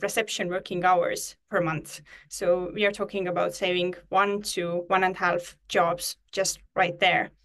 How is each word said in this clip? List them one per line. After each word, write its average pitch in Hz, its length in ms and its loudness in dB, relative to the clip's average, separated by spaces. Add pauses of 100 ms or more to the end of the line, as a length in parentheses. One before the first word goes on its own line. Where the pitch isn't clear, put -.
reception 202 480 -2
working 185 340 -4
hours - 520 2 (140)
per 190 120 2
month. 160 400 -4 (280)
So 180 440 0
we 208 120 0
are 202 60 4
talking 202 360 -4
about 175 260 0
saving 180 400 0 (160)
one 202 320 2 (120)
to 175 340 -2
one 190 160 4
and 185 120 0
a - 40 -12
half 175 360 -2 (120)
jobs - 500 0 (140)
just - 280 -2 (160)
right 175 240 0
there. 180 320 2 (140)